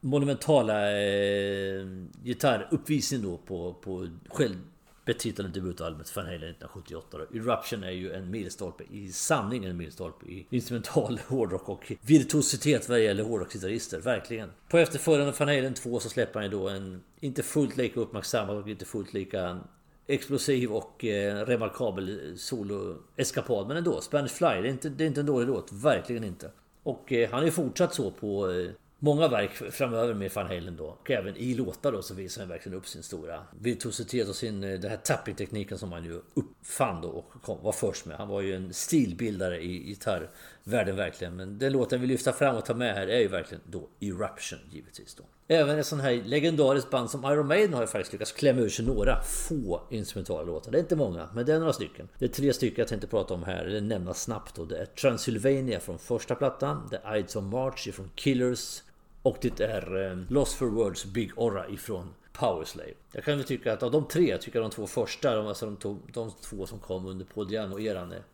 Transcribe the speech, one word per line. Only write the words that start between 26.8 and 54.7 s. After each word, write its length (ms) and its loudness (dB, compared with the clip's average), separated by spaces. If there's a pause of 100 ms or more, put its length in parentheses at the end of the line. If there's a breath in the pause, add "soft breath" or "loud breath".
Och, 300 -4
eh, 180 6
han 140 2
är 60 6
fortsatt 440 0
så 160 0
på, 400 0
eh, 200 0 (280)
många 300 6
verk 240 4
f-, 220 -8
framöver 400 2
med 200 -2
Van 120 -2
Halen 300 -6
då. 80 -8
Och 260 -10
även 260 0
i 180 -2
låtar 380 -2
då 100 -4
så 120 -10
visar 280 -8
han 60 -8
verkligen 300 -8
upp 80 -12
sin 160 -12
stora 400 -10 (180)
virtuositet 680 -2
och 80 -4
sin, 280 -4
eh, 160 -4
den 100 -4
här 80 -6
tapping-tekniken 800 -4
som 140 -8
han 120 -10
ju 160 -8 (140)
uppfann 680 -2
då 60 -6
och 340 -12
kom, 200 -8
var 100 0
först 340 -2
med. 100 -10
Han 120 -8
var 120 -2
ju 140 -2
en 200 -6
stilbildare 880 0
i 160 -4 (100)
gitarrvärlden 1080 -2
verkligen. 400 -4
Men 220 -10
den 140 2
låten 280 2
vi 60 0
lyfter 260 2
fram 240 4
och 80 -2
tar 100 0
med 200 0
här 120 0
är 140 4
ju 80 6
verkligen 380 -4
då 220 -10 (120)
Eruption, 580 -6 (120)
givetvis 440 -16
då. 100 -20 (260)
Även 280 6
ett 80 2
sån 140 -2
här 240 2
legendariskt 640 4
band 200 2
som 140 -6
Iron 220 4
Maiden 280 6
har 60 2
ju 60 2
faktiskt 260 -4
lyckats 200 -4
klämma 280 6
ur 80 4
sig 160 0
några 380 4
få 680 -2
instrumentala 520 -4
låtar. 300 -4
Det 60 6
är 20 8
inte 160 2
många, 380 0
men 120 0
det 60 4
är 60 6
några 140 2
stycken. 360 -6 (100)
Det 60 0
är 40 2
tre 240 2
stycken 260 0
jag 100 2
tänkte 180 -4
prata 280 0
om 80 -4
här, 220 -2
eller 160 -2
nämna 340 -2
snabbt 420 -6
då. 80 -6
Det 140 -6